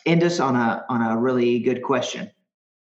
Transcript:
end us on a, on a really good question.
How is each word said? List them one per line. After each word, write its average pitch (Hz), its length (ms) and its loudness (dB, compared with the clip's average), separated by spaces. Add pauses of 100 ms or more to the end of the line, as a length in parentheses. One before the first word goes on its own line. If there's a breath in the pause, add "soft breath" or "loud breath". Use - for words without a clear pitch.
end 170 180 4
us 170 160 0
on 131 160 2
a, 117 320 0
on 117 140 -2
a 113 140 0
really 120 440 2
good 123 240 -2
question. - 480 -4 (560)